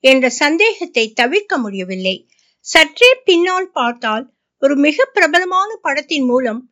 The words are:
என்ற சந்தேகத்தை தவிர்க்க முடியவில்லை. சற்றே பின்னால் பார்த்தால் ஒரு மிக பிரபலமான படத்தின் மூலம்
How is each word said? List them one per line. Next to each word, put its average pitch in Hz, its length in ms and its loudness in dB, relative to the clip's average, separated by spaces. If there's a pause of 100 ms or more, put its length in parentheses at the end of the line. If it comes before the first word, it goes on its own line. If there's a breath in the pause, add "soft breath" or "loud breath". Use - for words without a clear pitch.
என்ற 262 260 4
சந்தேகத்தை 330 840 0
தவிர்க்க 330 440 -2
முடியவில்லை. 190 600 -6 (480)
சற்றே 330 480 2 (100)
பின்னால் 370 480 0
பார்த்தால் 240 560 -4 (340)
ஒரு 277 140 2
மிக 302 300 2
பிரபலமான 370 720 0
படத்தின் 294 480 -4
மூலம் 247 380 -2 (100)